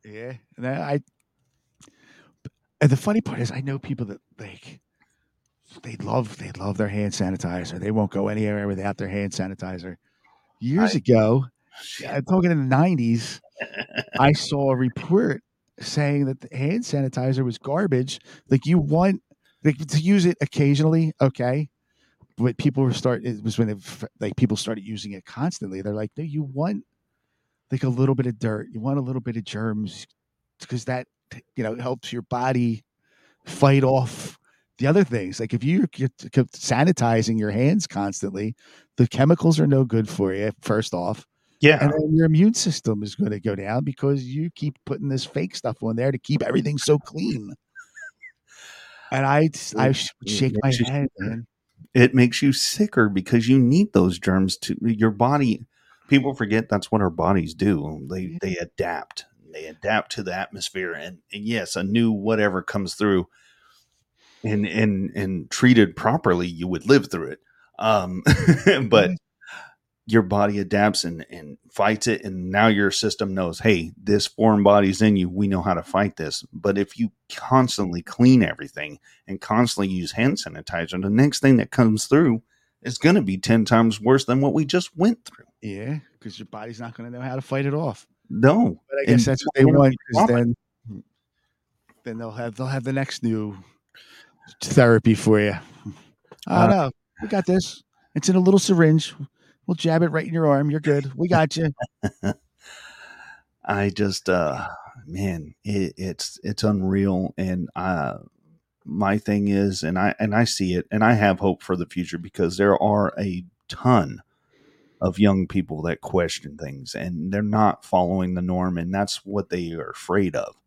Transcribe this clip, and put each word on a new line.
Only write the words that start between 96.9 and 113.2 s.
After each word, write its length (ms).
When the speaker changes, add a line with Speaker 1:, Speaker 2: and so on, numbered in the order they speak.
Speaker 1:
we 60
got 180
this. 380
It's 140
in 80
a 20
little 200
syringe. 540
We'll 100
jab 260
it 100
right 140
in 80
your 140
arm. 240
You're 80
good. 360
We 120
got 300
you." 140
Speaker 2:
<laughs> 300
I 260
just, 400
uh, 380
man, 580
it, 340
it's, 460
it's 200
unreal. 720
And, 380
uh, 440
my 320
thing 320
is, 340
and 160
I, 200
and 140
I 120
see 280
it, 180
and 120
I 100
have 280
hope 200
for 140
the 100
future 320
because 400
there 240
are 380
a 240